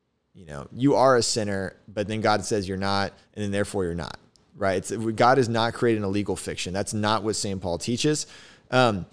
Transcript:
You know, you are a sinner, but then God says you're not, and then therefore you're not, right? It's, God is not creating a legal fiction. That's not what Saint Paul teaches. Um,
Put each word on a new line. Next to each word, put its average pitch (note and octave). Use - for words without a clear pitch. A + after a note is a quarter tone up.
You F#2
know, C#2+
you B2+
are B2+
a A#2
sinner, G2+
but G2+
then G#2+
God G#2+
says G2+
you're F#2+
not, G2
and G#2
then G2+
therefore G2
you're E2+
not, E2
right? F#2+
It's, -
God A2+
is A#2+
not A#2
creating A2+
a G2+
legal G2
fiction. -
That's G2+
not G#2+
what G#2+
Saint G2
Paul F2
teaches. C3+
Um, A2+